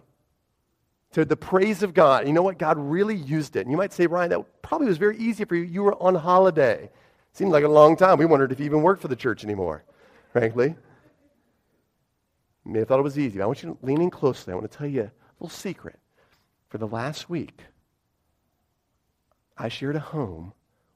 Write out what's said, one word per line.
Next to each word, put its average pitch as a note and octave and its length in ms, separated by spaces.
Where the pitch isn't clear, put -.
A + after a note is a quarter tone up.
to D#3+ 120
the D3 120
praise F#3+ 460
of G3 100
God. C#3 360
You D3 40
know E3+ 100
what? F#3+ 140
God D#3 220
really F3+ 380
used D3+ 400
it. G2 60
And A#2 100
you D3+ 40
might F#3+ 160
say, F3 140
"Ryan, F3 240
that - 320
probably D#4 240
was F#3 100
very G#3 200
easy A3+ 280
for F3+ 120
you. E3+ 80
You F3+ 180
were G3+ 180
on F#3 140
holiday." D#3+ 720
Seemed F#3+ 180
like D3+ 140
a D3 40
long D3+ 280
time. F#3 220
We D#3 80
wondered C3+ 260
if B2+ 80
you D3 60
even D3+ 160
worked F#3 200
for E3 60
the B2 80
church A2 260
anymore, F#2+ 420
frankly. A#2+ 440
You - 80
may G#2+ 60
have A2 100
thought C3 120
it - 20
was C#3+ 160
easy. G#2+ 240
I G2 40
want A#2+ 160
you E3+ 80
to - 160
lean C#3+ 140
in F3+ 100
closely. - 420
I F2+ 40
want G#2+ 140
to - 80
tell D3 80
you C#3 160
a G#2 100
little F3 80
secret. - 500
For G#2+ 100
the A2 80
last A#2+ 420
week, C#3+ 340
I A2+ 100
shared C#3 280
a D#3 40
home G2 520